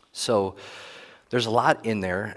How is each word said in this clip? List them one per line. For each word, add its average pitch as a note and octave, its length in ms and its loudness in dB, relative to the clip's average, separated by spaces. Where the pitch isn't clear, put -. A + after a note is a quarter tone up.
So G2 440 0
there's A#2 180 0
a A2+ 40 -2
lot A#2+ 340 4
in A2 160 0
there, F#2+ 360 -2